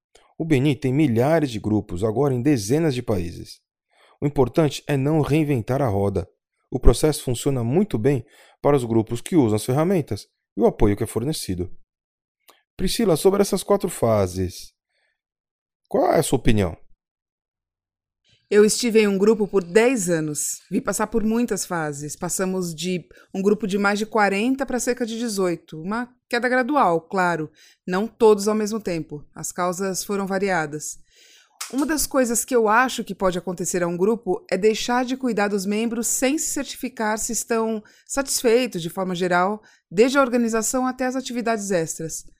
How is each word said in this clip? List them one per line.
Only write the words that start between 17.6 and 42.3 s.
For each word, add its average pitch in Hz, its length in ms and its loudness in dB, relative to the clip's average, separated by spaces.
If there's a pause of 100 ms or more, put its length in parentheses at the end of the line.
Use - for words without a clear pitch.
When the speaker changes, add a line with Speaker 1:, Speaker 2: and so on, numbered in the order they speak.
Speaker 2:
Eu 208 140 6
estive 220 360 4
em 214 80 6
um 196 100 0
grupo 208 300 2
por 196 160 0
dez 202 480 2
anos. 156 580 -4
Vi 175 100 -2
passar - 280 -4
por 226 160 -2
muitas 220 420 0
fases. 151 500 -6
Passamos 185 600 -4
de 175 280 -6 (300)
um 190 80 -4
grupo 208 240 2
de 202 140 -2
mais 202 180 0
de 214 80 -4
quarenta 214 580 0
para 254 160 -4
cerca 247 280 -2
de 226 100 -8
dezoito. 190 640 -4
Uma 220 320 -6 (160)
queda 240 180 -2
gradual, 240 540 2
claro. 170 480 -2 (380)
Não 185 180 0
todos 214 420 4
ao 214 60 2
mesmo 214 260 -2
tempo. 160 540 -6
As - 180 -10
causas 180 520 -4
foram 196 240 -4
variadas. 180 720 -2 (720)
Uma 269 120 -2
das 294 220 -2
coisas 240 400 0
que 262 100 -4
eu 226 120 4
acho 240 360 2
que 190 120 -10
pode 185 240 0
acontecer 180 420 -4
a 175 60 0
um 175 100 -4
grupo 190 540 0
é 185 40 2
deixar 220 480 0
de 254 140 -4
cuidar 208 300 0
dos 202 180 -2
membros 226 400 -2
sem 269 320 0
se - 140 -4
certificar 220 640 -6
se 214 140 -6
estão 226 500 -2 (240)
satisfeitos, 240 800 0
de 170 60 -8
forma 185 260 -4
geral, 180 480 0 (260)
desde 247 300 4
a - 20 6
organização 233 640 0
até 254 220 -4
as 254 80 -4
atividades 226 560 -4
extras. 165 520 -4 (160)